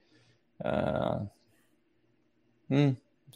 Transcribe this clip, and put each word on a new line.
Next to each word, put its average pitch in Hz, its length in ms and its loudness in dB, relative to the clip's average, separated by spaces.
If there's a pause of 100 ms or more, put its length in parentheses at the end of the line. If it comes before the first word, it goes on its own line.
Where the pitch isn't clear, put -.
(640)
Uh, - 560 -2 (1500)
hmm, 139 220 4 (460)